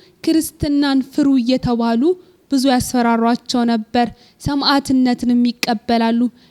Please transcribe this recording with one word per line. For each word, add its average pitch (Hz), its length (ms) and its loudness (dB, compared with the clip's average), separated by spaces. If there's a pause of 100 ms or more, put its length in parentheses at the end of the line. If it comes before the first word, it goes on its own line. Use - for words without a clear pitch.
(220)
ክርስትናን 285 840 0
ፍሩ" 294 220 -2 (100)
እየተባሉ 233 640 0 (500)
ብዙ 262 160 0
ያስፈራሯቸው 240 1000 0
ነበር። 233 420 -2 (340)
ሰማዕትነትንም 262 1040 0
ይቀበላሉ። 233 760 -2 (320)